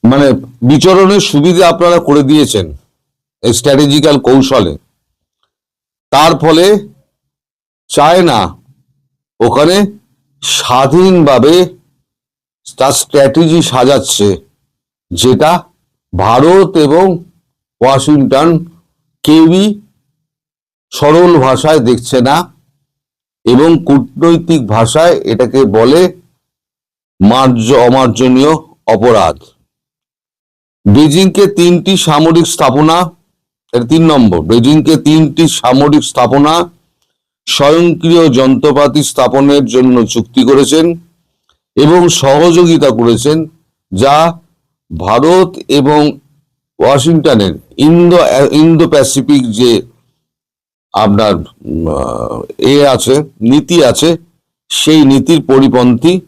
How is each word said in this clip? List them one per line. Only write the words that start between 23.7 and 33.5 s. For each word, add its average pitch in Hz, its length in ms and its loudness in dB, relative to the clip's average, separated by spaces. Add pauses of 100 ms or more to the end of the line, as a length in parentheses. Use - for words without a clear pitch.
কূটনৈতিক 156 800 -2
ভাষায় 117 540 0
এটাকে 123 440 -2
বলে 127 560 0 (1000)
মার্জ-, 120 540 0
অমার্জনীয় 127 800 2 (340)
অপরাধ। 101 520 0 (1500)
বেজিংকে 160 580 2
তিনটি 175 500 0
সামরিক 160 500 0
স্থাপনা, 151 500 0 (760)